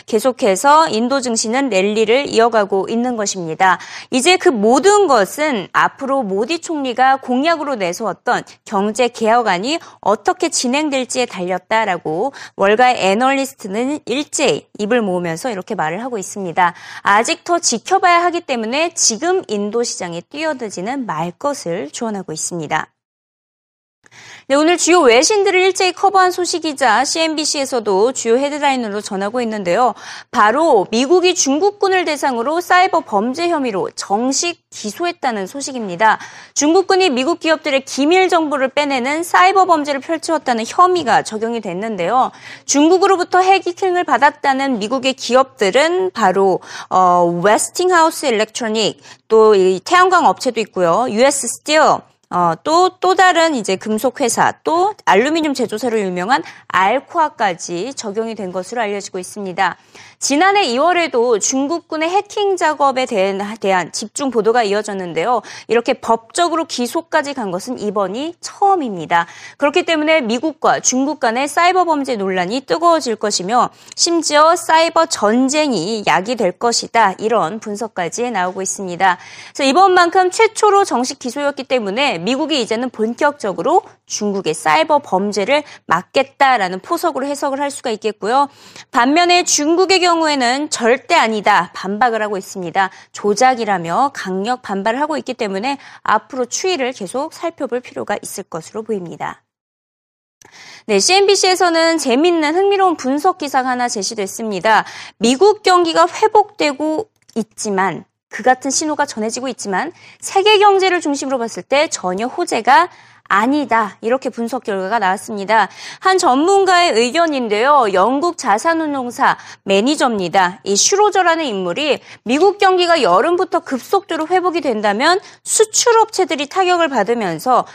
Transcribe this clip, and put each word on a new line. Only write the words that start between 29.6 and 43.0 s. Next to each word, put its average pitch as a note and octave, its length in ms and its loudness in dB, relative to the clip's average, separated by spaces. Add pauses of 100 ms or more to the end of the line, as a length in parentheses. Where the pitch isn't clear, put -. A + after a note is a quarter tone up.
바로 A#3+ 600 4
미국이 E4 440 2
중국군을 F#4 720 0
대상으로 D4 560 -2
사이버 F4+ 400 2
범죄 B3+ 480 -2
혐의로 B3 480 -2
정식 C4 720 -2
기소했다는 A3+ 760 -6
소식입니다. G#3 720 -2 (340)
중국군이 F#4 560 2
미국 C4+ 320 0
기업들의 D#4 460 -2
기밀 F4 420 2
정보를 D4+ 400 0
빼내는 C#4 540 -2
사이버 F#4 420 4
범죄를 D4 360 0
펼치웠다는 D4 640 -2
혐의가 E4 560 2
적용이 A3+ 400 -6
됐는데요. G#3 680 -2 (360)
중국으로부터 F4+ 720 4